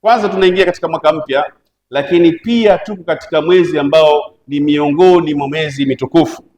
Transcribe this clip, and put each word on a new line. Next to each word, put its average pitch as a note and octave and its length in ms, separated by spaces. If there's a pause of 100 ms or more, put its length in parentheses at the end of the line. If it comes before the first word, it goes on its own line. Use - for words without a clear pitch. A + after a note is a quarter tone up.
kwanza G#3+ 280
tunaingia F#3+ 360
katika F3 220
mwaka D#3+ 260
mpya, C3+ 400 (360)
lakini E3 420
pia G#3+ 460
tuko F#3+ 260
katika D#3+ 380
mwezi E3 380
ambao D3 560 (120)
ni C#3+ 120
miongoni D3 760
mwa C#3+ 140
mwezi C#3+ 380
mitukufu. C3+ 580 (140)